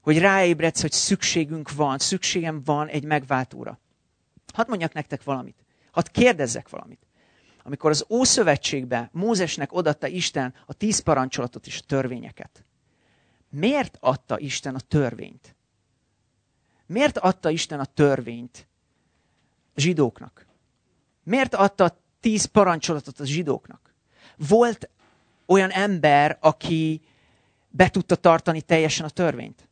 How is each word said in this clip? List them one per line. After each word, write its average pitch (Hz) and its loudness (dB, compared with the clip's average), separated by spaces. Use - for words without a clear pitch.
hogy 156 2
ráébredsz, 175 2
hogy 156 -4
szükségünk 160 -2
van, 139 -2
szükségem 165 -4
van 151 -2
egy 147 -6
megváltóra. 131 -4
Hadd 226 -2
mondjak 175 -4
nektek 147 -10
valamit. - -8
Hadd - -2
kérdezzek 147 0
valamit. - -20
Amikor 143 -2
az 151 0
Ószövetségben 143 0
Mózesnek 180 -2
odatta 160 -2
Isten 147 -4
a 143 -18
tíz 208 -2
parancsolatot 131 -2
és - -12
a - -18
törvényeket, 123 -6
miért 220 -2
adta - -2
Isten 135 -10
a 131 -10
törvényt? - -4
Miért 262 -2
adta 185 0
Isten 156 -4
a 135 -4
törvényt 123 -2
a 147 -6
zsidóknak? 151 -2
Miért 247 -2
adta 196 4
a 170 0
tíz 214 0
parancsolatot 165 0
a 147 -8
zsidóknak? 147 -6
Volt 220 2
olyan 190 6
ember, 156 4
aki 156 0
be 180 2
tudta 180 0
tartani 165 2
teljesen 160 0
a 147 -8
törvényt? 131 -6